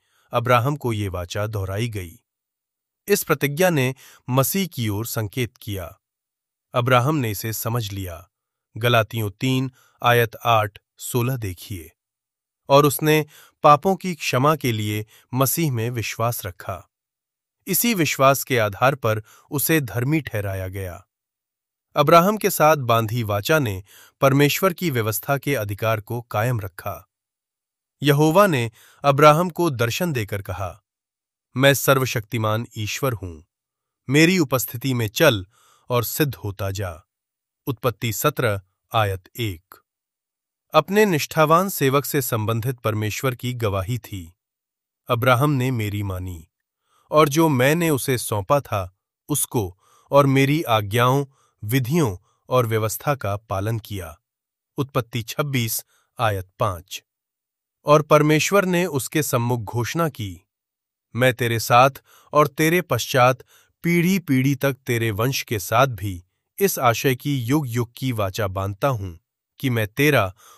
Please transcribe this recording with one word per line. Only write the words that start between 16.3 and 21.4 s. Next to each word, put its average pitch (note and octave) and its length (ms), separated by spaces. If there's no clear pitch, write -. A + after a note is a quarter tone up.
रखा। - 460
इसी A#3 260
विश्वास C#3 500
के B2+ 160
आधार A2 360
पर A2 280
उसे D3+ 300
धर्मी B2+ 400
ठहराया G2 460
गया। F#2 400